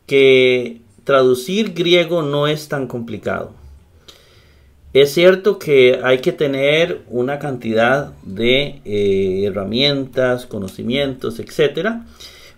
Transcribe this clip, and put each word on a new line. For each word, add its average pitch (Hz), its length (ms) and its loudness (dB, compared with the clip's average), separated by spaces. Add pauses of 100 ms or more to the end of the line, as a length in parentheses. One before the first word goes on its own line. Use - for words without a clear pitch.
que 127 720 2 (240)
traducir 139 680 2
griego 170 480 2
no 143 240 -2
es 151 220 -4
tan 139 180 -6
complicado. 113 680 -8 (1400)
Es 139 220 4
cierto 190 440 4
que 127 440 4
hay 131 160 2
que 165 140 -2
tener 147 760 0
una 127 300 -4
cantidad 127 720 -2 (100)
de, 120 600 -2
eh, 98 640 0
herramientas, 127 1000 -2
conocimientos, 120 960 -6
etcétera, 160 680 -4 (540)